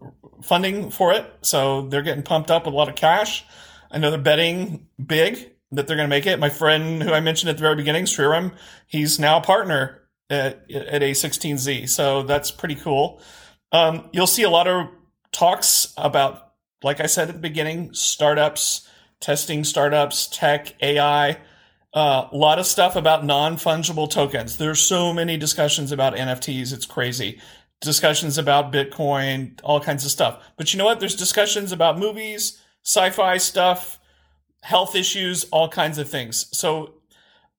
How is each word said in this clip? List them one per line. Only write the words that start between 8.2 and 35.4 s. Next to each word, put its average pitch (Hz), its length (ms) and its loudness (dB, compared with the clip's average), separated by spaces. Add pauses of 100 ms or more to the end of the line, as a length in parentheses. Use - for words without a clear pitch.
he's 151 320 0
now 151 180 4
a 160 40 2
partner 175 600 0 (300)
at, 135 400 -4
at 143 320 -2
A 139 100 2
sixteen 143 460 -4
Z, 127 260 -4
so 139 380 0
that's 143 260 0
pretty 151 260 -8
cool. 147 460 -2 (500)
Um, 160 400 2
you'll 180 140 2
see 220 180 2
a 196 60 4
lot 170 180 6
of 180 200 0 (440)
talks - 640 2
about, 147 520 0 (360)
like 143 160 -2
I 156 60 -2
said 160 240 0
at 170 60 -12
the 165 40 -16
beginning, 160 540 -6
startups, - 920 0 (360)
testing 151 420 -2
startups, 147 640 0
tech, 147 540 -2
A 143 180 2
I, 147 380 2 (560)
uh, 143 360 2
a 143 60 -10
lot 151 240 4
of 180 60 -2
stuff 190 320 2
about 156 260 4
non-fungible 156 840 0
tokens. 139 480 -2
There's 156 240 0
so 175 320 2
many 170 240 -2
discussions 147 560 -2
about 135 260 0
N 131 80 -4
F 127 140 -4
Ts. 131 320 -6
It's 117 120 -10
crazy. 123 540 -6 (400)
Discussions 151 580 0
about 143 360 2
Bitcoin, 139 880 -4
all 147 160 2
kinds 143 240 -4
of 143 80 -4
stuff. - 320 -2 (140)
But 156 160 -4
you 196 40 -2
know 196 80 2
what? 226 140 2
There's 190 160 -4
discussions 202 560 0
about 165 260 2
movies, 214 640 -6 (220)
sci-fi 185 540 2
stuff, - 600 0 (640)
health 190 340 0
issues, 185 500 -4